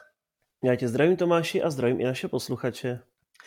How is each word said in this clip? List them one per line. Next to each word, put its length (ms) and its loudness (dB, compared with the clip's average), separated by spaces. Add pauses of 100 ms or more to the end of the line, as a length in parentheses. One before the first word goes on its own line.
(640)
Já 120 4
tě 120 -2
zdravím, 300 4
Tomáši, 440 2
a 80 0
zdravím 320 0
i 20 0
naše 240 -2
posluchače. 720 -4 (480)